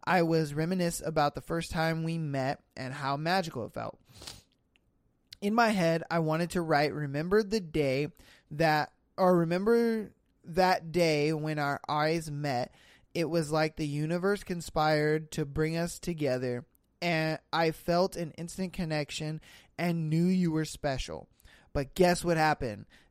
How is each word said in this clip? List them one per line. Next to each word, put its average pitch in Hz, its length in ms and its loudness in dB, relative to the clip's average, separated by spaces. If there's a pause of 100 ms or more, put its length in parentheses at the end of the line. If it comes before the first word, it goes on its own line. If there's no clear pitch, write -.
I 175 200 2
was 160 300 0
reminisce 170 540 -2
about 151 300 0
the 147 40 -8
first 165 300 -6
time 160 320 -2
we 165 160 -4
met 139 420 -2 (160)
and 131 160 -8
how 139 240 -4
magical 160 500 -2
it - 60 -14
felt. 113 280 -10 (1400)
In 202 140 0
my 233 140 6
head, 170 420 2
I 170 80 0
wanted 160 320 0
to 180 100 -2
write, 151 320 2
"Remember 151 520 0
the 208 160 -2
day 147 480 -2 (420)
that, 151 400 2 (260)
or, 180 200 6
"Remember 208 760 2 (320)
that 180 480 2
day 156 420 2
when 151 280 -2
our 143 280 -2
eyes 156 440 0
met. 143 420 -4 (400)
It 165 160 0
was 156 220 0
like 156 240 0
the 160 100 -2
universe 170 560 0
conspired 156 880 0
to 156 160 -4
bring 156 300 -2
us 170 240 -4
together." 127 640 -2 (360)
and 160 380 0 (140)
I 160 180 2
felt 175 460 0
an 170 160 -6
instant 170 400 -8
connection 156 680 -4 (380)
and 165 320 0
knew 160 140 4
you 185 260 4
were 156 140 0
special." 131 640 -6 (440)
But 139 220 -4
guess 175 300 4
what 170 120 2
happened? 143 500 0 (240)